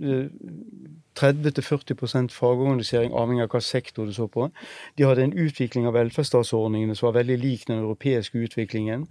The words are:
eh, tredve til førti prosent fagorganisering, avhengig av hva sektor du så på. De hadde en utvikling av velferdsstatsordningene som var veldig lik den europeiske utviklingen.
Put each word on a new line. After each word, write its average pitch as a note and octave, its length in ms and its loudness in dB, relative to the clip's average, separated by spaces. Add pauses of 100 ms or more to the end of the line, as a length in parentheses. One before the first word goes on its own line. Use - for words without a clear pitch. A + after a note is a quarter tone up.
eh, C#3 280 0 (840)
tredve C#3+ 380 2
til C3+ 100 -4
førti C#3 320 -4
prosent B2 360 -2
fagorganisering, B2 800 2
avhengig A#2+ 300 0
av A2+ 60 -2
hva A#2+ 120 0
sektor - 440 -4
du G#2 60 -6
så G#2+ 160 -4
på. B2+ 240 -4 (460)
De C#3+ 60 4
hadde C3 200 6
en C#3+ 80 2
utvikling C3 560 0
av A#2 60 2
velferdsstatsordningene A2+ 1040 2
som A#2+ 180 0
var A#2+ 100 4
veldig B2 160 0
lik B2+ 280 -2
den A2+ 120 -2
europeiske A2 560 -2
utviklingen. A2+ 760 -4